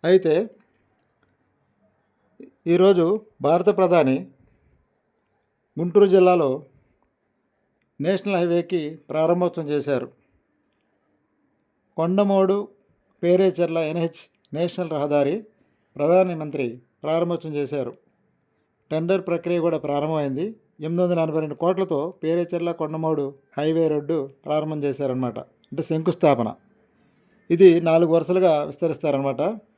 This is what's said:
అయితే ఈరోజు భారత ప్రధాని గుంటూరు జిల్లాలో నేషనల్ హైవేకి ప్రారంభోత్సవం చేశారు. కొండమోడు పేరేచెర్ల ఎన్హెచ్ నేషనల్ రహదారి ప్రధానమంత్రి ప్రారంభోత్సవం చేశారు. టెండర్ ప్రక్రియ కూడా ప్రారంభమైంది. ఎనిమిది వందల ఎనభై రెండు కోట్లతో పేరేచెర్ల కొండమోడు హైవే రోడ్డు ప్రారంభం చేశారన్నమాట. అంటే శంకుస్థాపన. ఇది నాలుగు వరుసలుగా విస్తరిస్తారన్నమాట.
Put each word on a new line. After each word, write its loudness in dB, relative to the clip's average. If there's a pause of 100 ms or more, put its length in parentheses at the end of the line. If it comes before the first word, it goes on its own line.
అయితే 4 (2500)
ఈరోజు 4 (420)
భారత 2 (120)
ప్రధాని 2 (1600)
గుంటూరు 2
జిల్లాలో 4 (1500)
నేషనల్ -2
హైవేకి -2 (280)
ప్రారంభోత్సవం 0
చేశారు. -4 (1900)
కొండమోడు 2 (680)
పేరేచెర్ల 2 (140)
ఎన్హెచ్ -6 (360)
నేషనల్ -4
రహదారి 0 (640)
ప్రధానమంత్రి 0 (360)
ప్రారంభోత్సవం -4
చేశారు. -6 (1000)
టెండర్ -2
ప్రక్రియ -2
కూడా 0
ప్రారంభమైంది. -2 (400)
ఎనిమిది -2
వందల 0
ఎనభై -2
రెండు -8
కోట్లతో -2 (240)
పేరేచెర్ల -2
కొండమోడు -2 (320)
హైవే 0
రోడ్డు -2 (260)
ప్రారంభం -4
చేశారన్నమాట. -4 (320)
అంటే -8
శంకుస్థాపన. 2 (1000)
ఇది 8 (180)
నాలుగు 4
వరుసలుగా 2 (180)
విస్తరిస్తారన్నమాట. -4 (380)